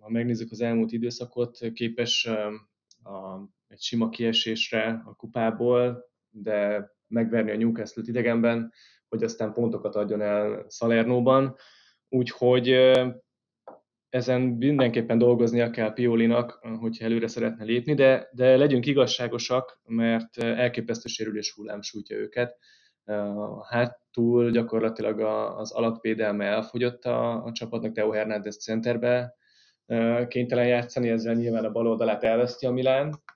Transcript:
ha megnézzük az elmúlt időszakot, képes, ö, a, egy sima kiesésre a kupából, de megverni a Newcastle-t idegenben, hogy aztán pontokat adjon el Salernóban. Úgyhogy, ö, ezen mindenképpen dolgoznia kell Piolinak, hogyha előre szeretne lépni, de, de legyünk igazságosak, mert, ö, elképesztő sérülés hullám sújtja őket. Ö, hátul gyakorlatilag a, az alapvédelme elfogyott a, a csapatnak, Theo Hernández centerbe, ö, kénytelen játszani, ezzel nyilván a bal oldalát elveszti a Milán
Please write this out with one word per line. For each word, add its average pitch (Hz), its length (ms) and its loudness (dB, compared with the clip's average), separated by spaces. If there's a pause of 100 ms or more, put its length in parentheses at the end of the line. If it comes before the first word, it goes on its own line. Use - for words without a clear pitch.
ha 107 100 -20
megnézzük 117 400 -2
az 110 100 -14
elmúlt 117 320 0
időszakot, 120 680 -6 (140)
képes, 117 540 -4
ö, 107 280 -4 (560)
a, 95 380 -12 (200)
egy 107 120 -20
sima 113 280 -2
kiesésre 113 960 -2
a 104 100 -20
kupából, 120 960 0 (200)
de 104 600 -2 (160)
megverni 113 440 0
a 104 60 -2
Newcastle-t 113 500 -2
idegenben, 117 680 0 (360)
hogy 110 140 -4
aztán 110 300 -4
pontokat 113 420 -2
adjon 104 260 -2
el 104 480 -2
Salernóban. 123 880 2 (520)
Úgyhogy, 123 600 2
ö, 127 400 6 (1000)
ezen 127 320 0
mindenképpen 120 800 2
dolgoznia 117 520 4
kell 110 220 -2
Piolinak, 117 600 2 (280)
hogyha 113 240 -6
előre 113 220 0
szeretne 113 380 -6
lépni, 117 300 0
de, 131 380 6
de 127 240 6
legyünk 135 300 4
igazságosak, 123 1000 0
mert, 113 520 -2
ö, 117 80 -4
elképesztő 117 640 -2
sérülés 107 440 -6
hullám 104 300 -12
sújtja 107 340 -10
őket. 120 400 -4 (480)
Ö, 104 400 -4 (240)
hátul 120 840 0
gyakorlatilag 113 680 0
a, 107 380 -2
az 110 140 -10
alapvédelme 110 720 -2
elfogyott 117 600 -2
a, 117 400 -2
a 117 80 -8
csapatnak, 113 400 -6
Theo 110 180 0
Hernández 107 460 -4
centerbe, 120 800 -2 (500)
ö, 117 420 0
kénytelen 123 380 0
játszani, 123 420 0
ezzel 117 260 0
nyilván 113 300 0
a 110 80 -4
bal 113 140 0
oldalát 110 380 0
elveszti 120 420 0
a 123 40 0
Milán 131 520 0 (140)